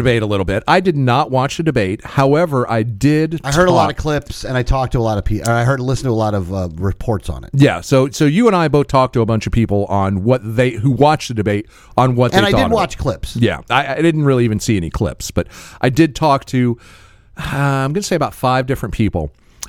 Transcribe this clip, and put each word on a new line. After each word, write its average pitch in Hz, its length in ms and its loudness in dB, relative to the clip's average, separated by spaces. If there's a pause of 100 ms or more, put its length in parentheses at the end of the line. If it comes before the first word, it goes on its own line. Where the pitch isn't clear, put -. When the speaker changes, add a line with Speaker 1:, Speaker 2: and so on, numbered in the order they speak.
Speaker 1:
debate 117 180 2
a 107 40 -2
little 101 180 0
bit. 95 240 -2
I 180 140 4
did 180 160 0
not 135 340 0
watch 131 240 -2
the 165 80 -6
debate. 110 400 0
However, 139 680 0
I 113 140 0
did 151 640 0
Speaker 2:
I 143 80 -2
heard 180 160 4
a - 20 4
lot 170 140 4
Speaker 1:
talk 156 60 -2
Speaker 2:
of - 60 -10
clips, - 460 -4
and 127 140 -4
I 123 60 0
talked 131 300 0
to 131 60 0
a - 0 -
lot 110 180 0
of 95 60 -4
people. 107 260 -2
I 117 140 2
heard, 131 160 2
listened 127 280 -2
to 123 40 0
a - 0 -
lot 110 220 0
of, 95 200 -4
uh, 92 220 -4
reports 95 540 -4
on 64 160 -10
it. - 80 -14
Speaker 1:
Yeah, 131 260 4
so, 135 300 0
so 151 160 0
you 185 220 4
and 202 80 4
I 170 120 2
both 143 200 2
talked 131 260 2
to 120 80 2
a 113 40 2
bunch 110 220 -2
of - 60 -2
people 101 320 2
on 98 400 -2
what 127 180 2
they, 120 280 0
who 113 200 -2
watched 143 380 2
the 127 60 -6
debate, 104 320 -2 (280)
on 123 200 2
what 123 180 2
Speaker 2:
And 196 100 4
Speaker 1:
they 202 60 2
Speaker 2:
I - 20 2
Speaker 1:
thought 113 60 4
Speaker 2:
did - 80 2
Speaker 1:
of 226 60 0
it. 226 40 2
Speaker 2:
watch 190 220 -2
clips. - 400 -6
Speaker 1:
Yeah, 101 320 0
I, 135 260 0
I 151 60 -2
didn't 156 240 2
really 127 180 4
even 107 160 0
see 113 160 0
any 85 140 -2
clips, - 420 -6
but - 160 -4 (320)
I 127 100 0
did 131 280 2
talk 143 280 0
to, 123 320 0 (600)
uh, 143 180 -8
I'm 139 380 0
gonna 202 100 -4
say 185 140 -2
about 127 160 -2
five 127 320 0
different 123 280 -4
people 90 380 -2 (380)